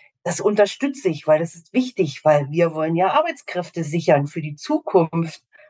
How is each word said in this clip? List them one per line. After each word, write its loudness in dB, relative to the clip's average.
"Das -4
unterstütze 0
ich, -6
weil 4
das -6
ist -20
wichtig, -2
weil 4
wir 0
wollen -2
ja 2
Arbeitskräfte -4
sichern 2
für -10
die -8
Zukunft." -2